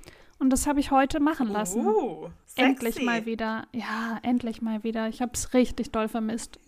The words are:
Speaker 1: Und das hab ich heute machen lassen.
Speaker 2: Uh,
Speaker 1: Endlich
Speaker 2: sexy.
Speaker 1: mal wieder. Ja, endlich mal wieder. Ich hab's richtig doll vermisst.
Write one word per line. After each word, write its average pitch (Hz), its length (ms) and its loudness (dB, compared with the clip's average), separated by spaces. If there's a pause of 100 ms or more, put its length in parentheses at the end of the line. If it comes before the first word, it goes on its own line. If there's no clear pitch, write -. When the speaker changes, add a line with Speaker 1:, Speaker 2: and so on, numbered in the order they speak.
(400)
Speaker 1:
Und 262 120 4
das 262 160 2
hab 285 100 2
ich 285 140 0
heute 277 280 4
machen 285 300 2
lassen. 214 360 -2
Speaker 2:
Uh, 233 440 0 (260)
Speaker 1:
Endlich 254 400 2
Speaker 2:
sexy. 277 100 -2
Speaker 1:
mal 226 200 -2
wieder. 220 460 -4
Ja, 220 520 -6
endlich 240 380 -2
mal 220 220 -4
wieder. 226 240 -2
Ich 226 140 -6
hab's - 320 -4
richtig 240 380 4
doll 220 160 -2
vermisst. 220 600 -6